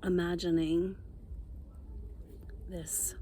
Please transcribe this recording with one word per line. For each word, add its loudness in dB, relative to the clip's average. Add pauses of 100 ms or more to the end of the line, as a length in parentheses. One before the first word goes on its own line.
Imagining 4 (1700)
this -2